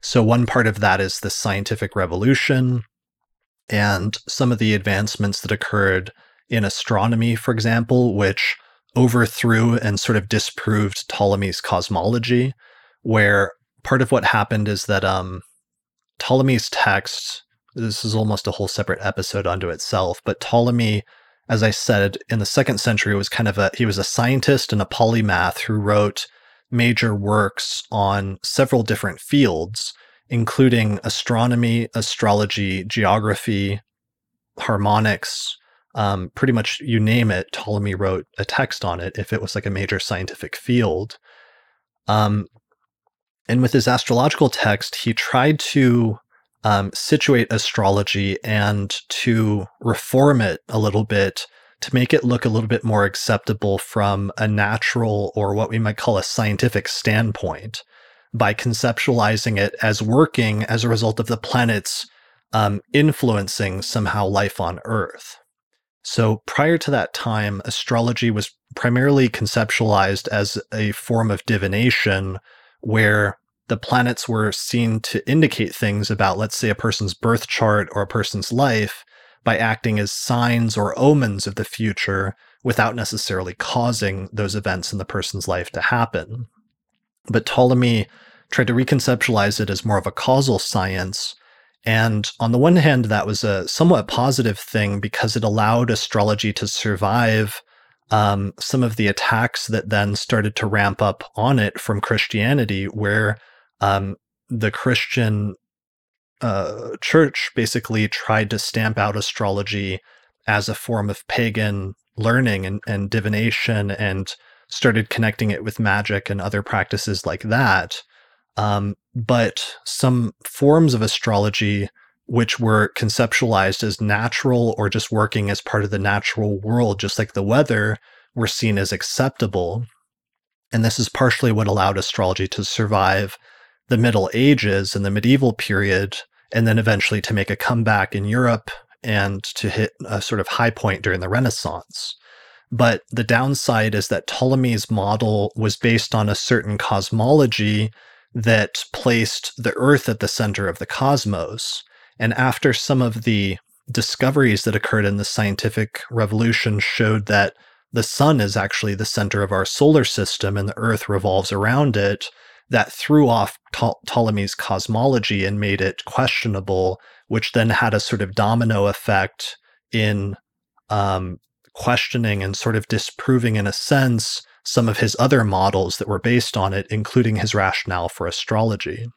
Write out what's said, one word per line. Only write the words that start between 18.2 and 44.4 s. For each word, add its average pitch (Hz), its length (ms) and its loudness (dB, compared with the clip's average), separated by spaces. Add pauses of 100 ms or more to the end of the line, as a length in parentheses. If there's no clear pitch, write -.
a 101 60 -2
whole 98 160 -4
separate - 320 -4
episode 95 460 -4
unto 90 220 -2
itself, 90 560 -2
but - 160 -4
Ptolemy, 117 640 2 (460)
as 113 140 2
I 107 80 4
said, 101 480 0 (100)
in 110 120 0
the 101 60 -2
second 131 320 0
century 107 360 0
was 101 140 -2
kind 113 200 -2
of 101 100 -2
a, 98 180 2
he 117 100 2
was 98 100 0
a 98 80 -2
scientist 127 680 0
and 104 100 0
a - 40 -2
polymath 104 760 0
who 110 140 -4
wrote 104 520 0 (440)
major 117 440 2
works 101 760 0
on 98 520 0
several 131 400 2
different 101 360 -4
fields, 101 720 0 (360)
including 117 720 2
astronomy, 117 920 0
astrology, 101 880 0
geography, 101 960 0 (800)
harmonics, 104 1000 0 (400)
um, 98 400 -2
pretty 131 160 2
much 113 280 -2
you 117 200 0
name 110 320 2
it, - 180 -4
Ptolemy 101 460 -4
wrote 95 300 -4 (120)
a 98 60 -4
text - 400 -4
on 87 160 -4
it 87 180 -8
if 98 140 -6
it 110 100 -4
was, 98 140 -8
like, 101 100 -6
a 101 40 -4
major 95 280 -4
scientific - 560 -8
field. 107 640 0 (880)
Um, 104 400 2 (1000)
and 120 120 2
with 127 120 2
his 127 160 4
astrological 127 600 2